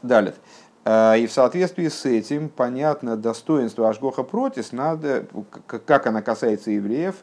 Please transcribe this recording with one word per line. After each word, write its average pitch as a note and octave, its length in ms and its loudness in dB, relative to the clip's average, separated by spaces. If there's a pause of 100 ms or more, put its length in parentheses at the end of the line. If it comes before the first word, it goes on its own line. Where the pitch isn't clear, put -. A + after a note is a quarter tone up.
Далее. A2+ 340 2 (500)
Э, A2 320 6
и A#2 80 2
в A2+ 60 -6
соответствии E3+ 560 2
с - 180 -6
этим C#3+ 420 0
понятно C3 680 -2
достоинство A2+ 720 0
Ашгоха B2+ 340 -4
Протис, A#3 480 -4
надо, D3 540 -4 (240)
к-, - 160 -20
к-, A#2 140 -10
как C#3 280 2
она A2 140 0
касается A2 500 -2
евреев A#2 520 -4